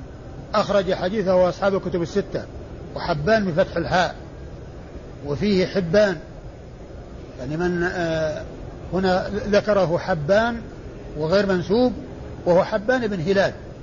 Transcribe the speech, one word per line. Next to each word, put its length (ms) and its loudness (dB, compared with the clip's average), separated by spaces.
أخرج 400 4
حديثه 560 4
أصحاب 260 0
الكتب 260 0
الستة، 420 -2
وحبان 500 2
بفتح 320 0
الحاء، 380 2
وفيه 380 2
حبان، 520 4
يعني 180 -4
من، 260 2
آه، 580 -2
هنا 360 2
ذكره 500 4
حبان 640 2
وغير 280 2
منسوب، 480 2
وهو 180 6
حبان 440 0
بن 120 -2
هلال، 340 4